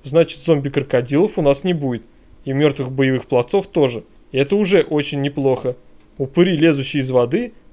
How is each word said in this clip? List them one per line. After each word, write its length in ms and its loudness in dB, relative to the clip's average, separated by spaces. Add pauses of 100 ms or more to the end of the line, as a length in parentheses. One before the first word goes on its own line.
Значит, 360 0
зомби-крокодилов 1000 0
у 40 -2
нас 240 2
не 80 0
будет, 300 -4 (420)
и 80 -4
мертвых 380 0
боевых 340 0
пловцов 420 0
тоже. 380 -2 (260)
И 60 -4
это 180 0
уже 260 4
очень 400 -2
неплохо. 540 -2 (420)
Упыри, 380 0
лезущие 460 2
из 100 -4
воды, 420 0 (200)